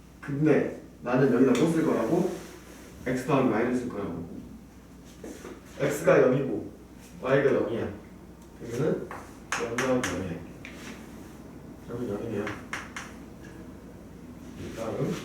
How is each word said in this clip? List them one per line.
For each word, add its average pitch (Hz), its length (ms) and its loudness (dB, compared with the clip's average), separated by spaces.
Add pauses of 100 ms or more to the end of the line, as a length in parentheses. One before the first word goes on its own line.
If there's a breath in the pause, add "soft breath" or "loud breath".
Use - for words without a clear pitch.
(220)
근데 151 580 4 (220)
나는 127 320 4
여기다 127 260 8
뭐 165 120 6
쓸 160 120 2
거라고? 135 480 2 (760)
X 127 180 -2
더하기 135 240 4
Y를 123 260 2
쓸 117 140 -2
거라고. 92 400 -6 (1500)
X가 165 420 6
영이고 127 500 4 (500)
Y가 135 300 6
영이야. 107 400 0 (680)
그러면은 143 500 -2 (540)
영 117 120 -4
더하기 127 340 2
영 - 200 -2
해. 85 100 -6 (1500)
그러면 120 220 -6
영이네요. 104 360 -4 (2250)
다음 147 500 -2